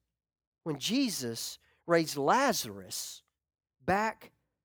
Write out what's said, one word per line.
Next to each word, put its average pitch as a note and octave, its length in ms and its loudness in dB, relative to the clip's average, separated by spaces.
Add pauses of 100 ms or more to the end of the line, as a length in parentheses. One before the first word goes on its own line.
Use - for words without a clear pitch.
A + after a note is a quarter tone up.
(640)
when D3 160 -4
Jesus E3 800 -2 (260)
raised D#3+ 300 2
Lazarus C#3+ 1040 0 (580)
back G3+ 520 -2 (320)